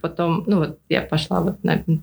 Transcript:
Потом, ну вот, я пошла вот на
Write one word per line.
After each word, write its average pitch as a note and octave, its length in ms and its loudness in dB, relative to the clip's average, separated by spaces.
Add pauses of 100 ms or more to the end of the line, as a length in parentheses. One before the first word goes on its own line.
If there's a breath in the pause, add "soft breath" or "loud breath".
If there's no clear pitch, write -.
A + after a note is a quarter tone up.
Потом, E3 440 -2
ну G3+ 120 4
вот, D#3 200 -2 (120)
я - 100 2
пошла E3 400 -2
вот F3 240 -2
на D#3+ 140 4 (240)